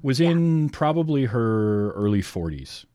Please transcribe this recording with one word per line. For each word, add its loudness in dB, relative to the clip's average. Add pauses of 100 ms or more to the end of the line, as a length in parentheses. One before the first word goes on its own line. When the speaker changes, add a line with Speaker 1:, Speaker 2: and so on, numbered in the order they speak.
Speaker 1:
was 0
Speaker 2:
Yeah. 4
Speaker 1:
in 2
probably 0
her 0
early 0
forties -8 (100)